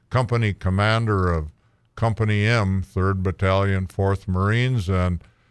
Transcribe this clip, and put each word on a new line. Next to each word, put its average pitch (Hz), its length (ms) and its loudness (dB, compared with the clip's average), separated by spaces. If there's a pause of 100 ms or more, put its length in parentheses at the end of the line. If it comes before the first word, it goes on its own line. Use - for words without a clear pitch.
company 117 460 0
commander 101 800 0
of 78 180 -4 (440)
Company 107 520 0
M, 98 360 2
Third 95 400 -2
Battalion, 95 640 0
Fourth 98 400 -2
Marines, 104 640 0
and, 90 340 0 (280)